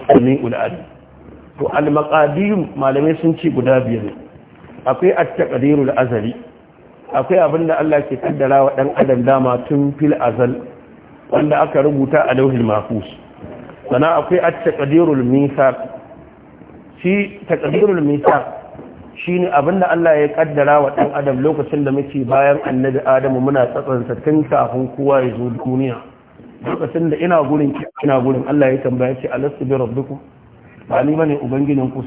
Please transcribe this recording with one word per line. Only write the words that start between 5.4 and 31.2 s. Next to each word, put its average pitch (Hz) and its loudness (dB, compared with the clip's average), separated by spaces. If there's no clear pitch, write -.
azali. 117 -2
Akwai 180 2
abin 165 2
da 156 2
Allah 151 2
ke 139 -6
kaddara 139 2
wa 139 2
dan 139 0
adam 135 2
dama 127 2
tun 143 0
fil 147 2
azal 123 0
wanda 151 2
aka 147 2
rubuta 147 2
a 127 2
lauhil 131 2
mahfuz. 107 -2
Sannan 156 2
akwai 180 0
at-taqdirul 160 0
mithaq. 135 0
Shi 196 0
taqdirul 170 2
mithaq 143 2
shine 180 0
abin 156 2
da 175 2
Allah 160 4
ya 147 2
kaddara 147 2
wa 139 2
dan 139 0
adam 139 -2
lokacin 147 0
da 135 -2
muke 139 -4
bayan 139 4
annabi 131 0
Adamu 131 2
muna 135 2
tsatsansa 127 -4
tun 156 2
kafin 127 0
kowa 139 2
ya 123 -2
zo 123 -4
duniya. 127 -4
Lokacin 165 -4
da 151 -2
ina 170 2
gurin 147 0
ki, - -8
ina 135 4
gurin, 131 -2
Allah 139 2
ya 127 -2
tambaya 127 -2
ce, 147 -8
"Alastu 135 -6
bi 135 0
rabbikum?" 131 -6
Ba 127 0
ni 147 0
bane 156 0